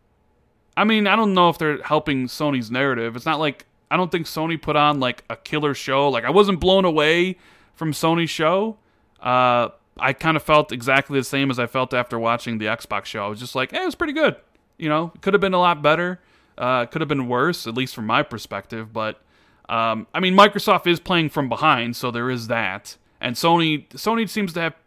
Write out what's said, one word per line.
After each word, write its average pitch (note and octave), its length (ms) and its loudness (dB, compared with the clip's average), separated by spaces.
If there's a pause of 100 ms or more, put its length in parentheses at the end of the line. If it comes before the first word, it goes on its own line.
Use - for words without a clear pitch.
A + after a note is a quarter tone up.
(760)
I F#3+ 80 2
mean, G#3+ 220 2
I G3 100 2
don't A3 160 2
know F3 160 6
if D#3+ 80 0
they're D3+ 260 -2
helping D3 440 0
Sony's C3 440 -4
narrative. A#2+ 460 -2
It's B2 100 -8
not D#3 140 -2
like, D3 240 -2 (240)
I D3+ 80 0
don't F3 140 0
think E3+ 160 -4
Sony D#3+ 340 -6
put D3+ 160 -4
on, D3 240 2
like, B2 300 -4
a A2+ 60 -8
killer D3 360 -4
show. C3+ 360 0
Like, A#2 160 -2
I B2+ 60 -2
wasn't G3 300 4
blown F#3 240 4
away E3+ 520 2 (380)
from D3+ 180 -6
Sony's E3 380 0
show. G3 460 0 (460)
Uh, B2 460 2 (300)
I C3+ 140 0
kinda D#3 280 0
felt D3+ 320 2
exactly C3+ 460 0
the B2+ 60 0
same C#3 260 -2
as B2 80 -2
I A#2+ 80 0
felt B2+ 280 -4
after A#2+ 240 -2
watching A2+ 400 -2
the G#2+ 80 -4
Xbox G#2+ 400 -6
show. G#2 180 -8
I G2+ 40 -6
was G#2+ 100 -10
just B2 160 -14
like, C3 180 -4
"Eh, - 80 -4
it F#4 60 -4
was D#4+ 80 -4
pretty D4+ 180 -4
good." D4 240 2 (400)
You D#3+ 120 -6
know, D#3+ 260 -2
it - 80 -20
could G3 120 0
have G3+ 60 6
been F#3+ 140 0
a F3+ 60 4
lot E3+ 220 2
better. F3 380 2 (380)
Uh, B2 280 0
it - 40 -18
could D#3 100 -6
have D3+ 80 -2
been C#3 200 -2
worse, C3+ 380 -2
at A2+ 80 -8
least B2+ 200 -4
from A2 120 -8
my B2 160 2
perspective. A2 720 -10
But, A2 300 -8 (460)
um, A2+ 440 -2
I E3 80 -4
mean, F#3 140 2
Microsoft G3+ 520 6
is E3+ 120 2
playing E3 300 0
from C#3 200 -2
behind, A#2+ 480 0
so B2+ 140 -4
there A#2 180 -4
is A#2 200 -6
that. G#2+ 480 -6 (240)
And A#2+ 160 -6
Sony, E3 540 2
Sony A3 380 -2
seems G3+ 260 -4
to F3 60 -4
have E3 140 -4 (120)